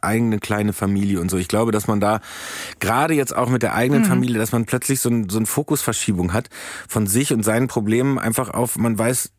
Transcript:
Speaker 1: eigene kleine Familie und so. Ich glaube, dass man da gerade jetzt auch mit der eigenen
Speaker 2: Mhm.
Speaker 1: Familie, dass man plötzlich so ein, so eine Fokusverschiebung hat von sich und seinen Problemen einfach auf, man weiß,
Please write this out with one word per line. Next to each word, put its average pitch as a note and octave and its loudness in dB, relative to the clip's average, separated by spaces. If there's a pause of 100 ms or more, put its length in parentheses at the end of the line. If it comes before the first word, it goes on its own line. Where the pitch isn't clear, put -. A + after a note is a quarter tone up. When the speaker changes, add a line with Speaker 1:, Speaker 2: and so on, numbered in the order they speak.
Speaker 1:
eigene A2 0
kleine G#2 0
Familie G2 0
und F2 -2
so. F#2+ 0
Ich F2 -2
glaube, A2+ 2
dass G#2 0
man G#2+ 2
da G#2 2 (600)
gerade C3 2
jetzt C#3 0
auch A#2+ 2
mit B2+ 2
der - -2
eigenen C3 4
Speaker 2:
Mhm. G#3+ 4
Speaker 1:
Familie, B2 2
dass A2 -2
man A#2 0
plötzlich B2+ -2
so B2+ 0
ein, A#2 0
so G#2 -2
eine A2 2
Fokusverschiebung G#2+ 0
hat - -2 (400)
von G#2+ 0
sich A#2+ 0
und A2+ 2
seinen A2+ 2
Problemen B2 0
einfach B2 -2
auf, A#2+ -2
man A2+ 0
weiß, A#2+ -2